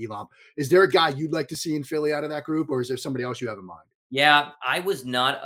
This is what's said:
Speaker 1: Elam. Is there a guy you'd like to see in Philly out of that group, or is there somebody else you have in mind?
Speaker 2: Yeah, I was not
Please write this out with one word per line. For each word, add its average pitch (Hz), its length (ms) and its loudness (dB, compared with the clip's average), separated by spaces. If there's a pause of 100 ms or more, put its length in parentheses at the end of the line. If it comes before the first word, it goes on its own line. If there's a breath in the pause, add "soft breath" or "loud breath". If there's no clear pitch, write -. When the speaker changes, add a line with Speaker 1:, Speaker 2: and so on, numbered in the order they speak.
Speaker 1:
Elam. 104 280 -10 (280 soft breath)
Is 143 120 -4
there 185 160 8
a 185 60 2
guy 165 200 4
you'd 147 220 -4
like 160 160 -2
to 160 80 -10
see 156 180 -4
in 147 80 -4
Philly 151 320 -2
out 147 100 -2
of 147 60 -6
that 151 140 -6
group, 156 260 -2
or 131 100 0
is 120 80 -2
there 127 80 -2
somebody 127 280 -4
else 123 160 -6
you 120 80 -4
have 107 100 -8
in 92 80 -16
mind? 87 220 -18 (200)
Speaker 2:
Yeah, 143 420 4 (140)
I 131 160 0
was 180 240 -4
not 127 420 0